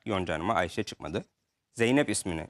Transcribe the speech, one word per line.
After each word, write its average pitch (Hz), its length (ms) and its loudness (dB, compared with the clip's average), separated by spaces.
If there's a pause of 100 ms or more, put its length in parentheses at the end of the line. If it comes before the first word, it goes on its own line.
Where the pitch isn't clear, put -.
Yonca 92 280 0
Hanım'a 87 200 0
Ayşe 90 280 0
çıkmadı. 82 420 -6 (500)
Zeynep 120 360 4
ismini 87 400 -4